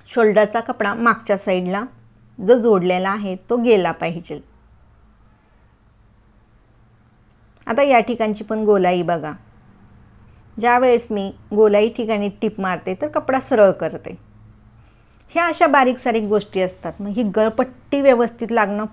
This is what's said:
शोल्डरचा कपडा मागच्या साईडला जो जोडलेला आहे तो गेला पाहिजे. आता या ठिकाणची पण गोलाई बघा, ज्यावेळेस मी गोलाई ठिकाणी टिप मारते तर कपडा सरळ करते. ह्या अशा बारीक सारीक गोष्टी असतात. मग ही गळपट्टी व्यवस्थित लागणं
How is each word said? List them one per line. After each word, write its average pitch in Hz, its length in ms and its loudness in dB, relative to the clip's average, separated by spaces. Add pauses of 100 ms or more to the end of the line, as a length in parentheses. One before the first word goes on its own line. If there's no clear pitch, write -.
शोल्डरचा 214 520 2
कपडा 226 340 -4
मागच्या 220 420 0
साईडला 190 480 -2 (640)
जो 240 100 6
जोडलेला 190 540 2
आहे 196 260 -6 (140)
तो 233 60 0
गेला 214 360 2
पाहिजे. 165 480 -8 (3250)
आता 233 160 0
या 269 180 6
ठिकाणची 214 440 -4
पण 220 200 -4
गोलाई 185 380 2
बघा, 160 300 -4 (1300)
ज्यावेळेस 240 500 2
मी 196 220 -6 (220)
गोलाई 214 340 4
ठिकाणी 220 400 -4
टिप 208 320 -6
मारते 185 340 -6
तर 294 140 -6
कपडा 294 320 -2
सरळ 214 300 4
करते. - 480 -8 (1080)
ह्या 339 180 -2
अशा 330 200 2
बारीक 262 320 2
सारीक 226 240 -2
गोष्टी 208 380 -4
असतात. 180 400 -6
मग 202 80 -10
ही 208 140 -4
गळपट्टी 220 760 -2
व्यवस्थित 233 520 2
लागणं 208 400 0